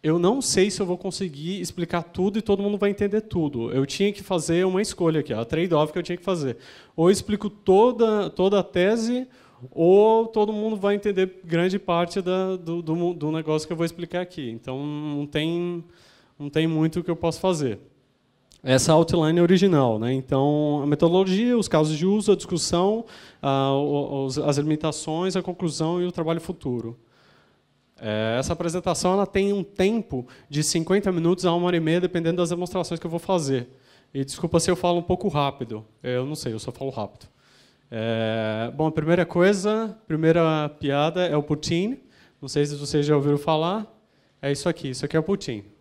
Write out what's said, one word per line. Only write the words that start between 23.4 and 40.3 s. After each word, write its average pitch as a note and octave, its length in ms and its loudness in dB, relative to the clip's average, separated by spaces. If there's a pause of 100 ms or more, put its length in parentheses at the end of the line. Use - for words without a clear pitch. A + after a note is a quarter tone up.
ah, C#3 320 2
o, C#3+ 500 -2
os, C3 140 -4
as D3 200 0
limitações, D#3 800 -2
a F#3 60 0
conclusão E3+ 600 -4
e F3+ 40 -2
o F3+ 80 -4
trabalho E3 260 -2
futuro. B2 580 -8 (1040)
É, A2 380 -2
essa D3+ 140 -2
apresentação F3 580 -2
ela G3 160 2
tem G3 240 0
um G3+ 100 -2
tempo F#3 640 -2 (240)
de D3 140 -2
cinquenta F#3 480 0
minutos F3 340 2
a E3+ 80 4
uma F3 140 2
hora F3 80 2
e E3 60 2
meia, D#3+ 180 2
dependendo F3 380 -2
das F3 120 0
demonstrações F3 480 -4
que - 80 -12
eu E3 60 -6
vou E3+ 80 -4
fazer. C#3 480 0 (460)
E C3+ 100 -4
desculpa D#3+ 340 -2
se E3 140 2
eu F3 60 4
falo F3 220 2
um E3+ 40 -6
pouco F#3 240 -2
rápido. C3+ 580 -4 (160)
É, B2+ 140 -4
eu B2+ 100 -2
não D3 80 -8
sei, C3+ 200 -8
eu G#2+ 60 -8
só B2+ 120 -10
falo C3+ 200 -8
rápido. - 360 -10 (640)
É, A2+ 840 -2
bom, D#3 140 -2
a D#3 60 0
primeira D#3+ 320 2
coisa, G3+ 720 0 (100)
primeira D#3+ 600 2 (100)